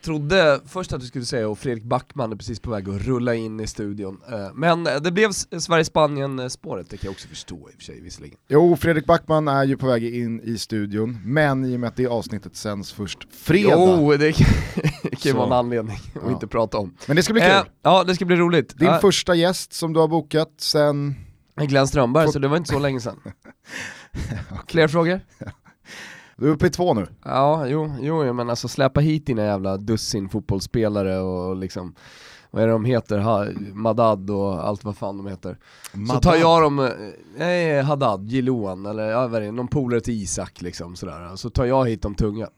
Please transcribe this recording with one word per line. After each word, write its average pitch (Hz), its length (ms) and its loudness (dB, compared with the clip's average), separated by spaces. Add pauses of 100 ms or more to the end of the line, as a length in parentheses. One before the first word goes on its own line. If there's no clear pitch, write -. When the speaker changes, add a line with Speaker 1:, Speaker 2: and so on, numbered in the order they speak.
Speaker 1:
trodde 151 600 4
först - 260 -8
att 151 80 -6
du 127 60 -14
skulle 123 180 -8
säga 113 240 -2
"och 104 100 -4
Fredrik 117 260 -6
Backman 127 480 -4
är 104 40 -8
precis 107 240 -10
på 123 100 -8
väg 98 180 -6
att 98 140 -4
rulla 123 320 0
in 110 260 -6
i 107 60 -6
studion." 101 540 -8 (120)
Eh, 101 220 -8
men, 165 320 0
eh, 135 140 0
det 170 120 -2
blev 208 180 4
S-, 175 340 -8
Sverige-Spanien-spåret, 139 1300 -2
det 107 60 -14
kan - 120 -10
jag 98 40 -8
också - 160 -16
förstå 78 260 -16
i 69 180 -20
och - 40 -20
för - 80 -20
sig, - 160 -18
visserligen. 76 360 -18 (120)
Speaker 2:
Jo, 165 280 6
Fredrik 160 300 0
Backman 156 420 2
är 139 160 2
ju 135 120 2
på 135 100 -4
väg 117 280 0
in 117 260 -4
i 113 180 -6
studion, 110 640 -4
men 135 400 0
i 127 120 -2
och 123 40 -4
med 120 80 -4
att - 80 -8
det 127 100 0
avsnittet 107 500 -6
sänds 101 360 -8
först 98 260 -10 (160)
fredag, 190 420 4
Speaker 1:
Jo, 170 400 6
det 151 160 4
kan, - 140 6 (160)
<laughs> - 200 -6 (200)
det - 80 -6
kan - 120 -8
ju 143 80 2
Speaker 2:
Så. 131 60 2
Speaker 1:
vara 127 100 2
en 123 60 2
anledning 120 440 0
att - 280 -14
Speaker 2:
Ja. 117 80 -2
Speaker 1:
inte 98 140 -4
prata 113 320 -2
om. 98 160 -6 (120)
Speaker 2:
Men 147 100 2
det 180 60 4
ska - 100 0
bli 220 100 4
Speaker 1:
Eh, 185 200 6
Speaker 2:
kul. - 80 -8 (120)
Speaker 1:
ja, 175 220 6
det 180 100 0
ska 185 100 -2
bli 175 120 4
roligt. 170 420 2
Speaker 2:
Din 165 100 4
Speaker 1:
Ja. 165 100 4
Speaker 2:
första 185 360 4
gäst 170 380 0
som 165 200 -4
du 160 80 4
har 160 80 6
bokat 156 500 -2
sen 143 560 0 (420)
Speaker 1:
Glenn 139 320 2
Strömberg, 139 380 2
Speaker 2:
Fått- 151 60 2
Speaker 1:
så 147 60 -4
det 139 100 0
var 147 80 2
inte 143 160 -4
så 143 60 0
länge 135 220 -2
sedan. 117 200 -8
Speaker 2:
<laughs> - 920 -18 (400)
Okej. 95 60 -10 (100)
Speaker 1:
Fler 156 200 2
frågor? 170 320 0 (1160)
Speaker 2:
Du 127 100 -2
är 151 40 4
uppe 156 160 2
i 165 40 4
två 175 240 0
nu. 98 120 -2 (180)
Speaker 1:
Ja, 139 420 2
jo, 151 340 -4
jo, 151 240 -2
jo, 123 80 0
men 120 180 -4
alltså 120 180 -4
släppa 135 320 2
hit 156 260 2
dina 113 180 0
jävla 98 320 -2
dussin 104 520 -4
fotbollsspelare 101 880 -2
och, 92 300 -4
och 95 80 -6
liksom, 92 380 -10 (560)
vad 104 120 0
är 113 40 4
det 113 60 4
de 110 120 2
heter? 113 340 0
Ha-, 104 280 0 (260)
Madad 107 580 2
och 98 380 -2
allt 104 160 -6
vad 104 120 -8
fan 101 200 -8
de 98 100 -12
heter. 92 320 -12 (340)
Så 101 60 -12
Speaker 2:
Madad? 117 240 0
Speaker 1:
tar 170 140 6
jag 165 260 6
dem, 143 160 4
eh, 131 120 2 (460)
nej, 165 460 0
Haddad, 127 460 0
Jiloan, 113 580 -2
eller 107 240 -4
ja, 123 180 0
vad 113 140 -2
är 104 40 -6
det? 104 60 -8
Någon 123 160 -6
polare 120 320 0
till 120 220 -4
Isak 92 400 -8
liksom, 87 340 -12
sådär. 85 400 -12
Så 113 140 -10
tar 135 140 0
jag 127 240 2
hit 113 140 -4
de 104 120 -6
tunga. 107 440 -2